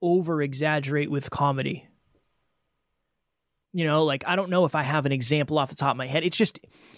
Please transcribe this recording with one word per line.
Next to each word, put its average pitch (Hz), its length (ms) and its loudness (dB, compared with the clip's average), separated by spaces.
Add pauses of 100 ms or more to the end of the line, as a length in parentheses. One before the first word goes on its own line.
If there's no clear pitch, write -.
over-exaggerate 151 1080 0
with 143 200 -4
comedy. 135 560 -2 (1900)
You 170 120 -2
know, 156 200 4
like, 139 220 -2
I 175 80 0
don't 185 160 -2
know 180 140 4
if 156 100 0
I 151 80 2
have 143 240 0
an 139 60 2
example 143 460 0
off 135 100 0
the - 80 -12
top 139 160 0
of 120 40 -2
my 131 120 -8
head. 156 160 -2
It's 175 120 0
just, - 220 0 (400)